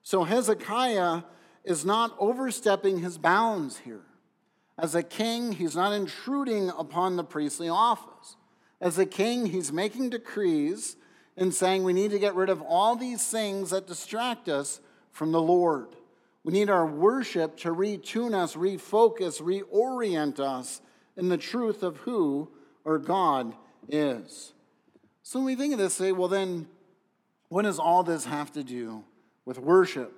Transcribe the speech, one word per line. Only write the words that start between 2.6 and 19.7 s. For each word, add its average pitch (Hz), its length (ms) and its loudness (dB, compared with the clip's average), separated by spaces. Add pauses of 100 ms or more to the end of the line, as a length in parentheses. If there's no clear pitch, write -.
his 170 180 -6
bounds 180 640 0
here. 110 220 -14 (760)
As 160 180 -4
a 170 80 2
king, 233 500 -4
he's 156 220 -4
not 190 180 2
intruding 208 760 -2
upon 175 460 -2
the 175 80 -2
priestly 151 460 -4
office. - 680 0 (420)
As 175 180 0
a 190 80 6
king, 233 420 0
he's 165 240 -2
making 208 380 -2
decrees 202 840 -2 (400)
and 185 180 0
saying 190 300 2
we 185 100 2
need 202 180 2
to 202 80 0
get 196 160 2
rid 190 140 2
of 175 120 0
all 190 340 2
these 240 300 -4
things 196 460 -4
that 190 160 -4
distract 226 640 -6
us 143 300 -2 (320)
from 156 200 -2
the 165 100 4
Lord. 165 460 4 (560)
We 165 100 -2
need 202 160 4
our 180 160 4
worship 165 720 2
to 170 120 -4
retune 208 640 -2
us, 180 220 -2
refocus, 190 840 2
reorient 196 1000 0